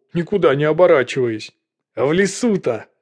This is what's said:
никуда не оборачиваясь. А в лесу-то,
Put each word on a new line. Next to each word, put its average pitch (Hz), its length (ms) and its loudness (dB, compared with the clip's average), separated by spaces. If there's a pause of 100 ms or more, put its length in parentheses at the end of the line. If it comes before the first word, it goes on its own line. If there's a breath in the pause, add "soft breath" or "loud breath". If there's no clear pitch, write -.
(140)
никуда 170 420 0
не 147 100 0
оборачиваясь. 139 840 0 (440)
А 113 100 -2
в 147 80 0
лесу-то, 185 720 -2 (160)